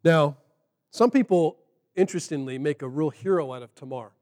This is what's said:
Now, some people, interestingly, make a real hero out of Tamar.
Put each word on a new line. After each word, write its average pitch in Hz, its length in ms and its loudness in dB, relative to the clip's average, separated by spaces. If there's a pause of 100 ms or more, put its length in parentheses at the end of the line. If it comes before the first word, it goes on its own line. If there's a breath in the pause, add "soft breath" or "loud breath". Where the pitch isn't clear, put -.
Now, 156 320 4 (540)
some 240 200 2
people, 180 480 2 (380)
interestingly, 156 640 -4
make 143 240 -4
a 135 60 -8
real 147 220 -2
hero 160 420 -4
out 127 100 -12
of 120 120 -20
Tamar. 127 460 -14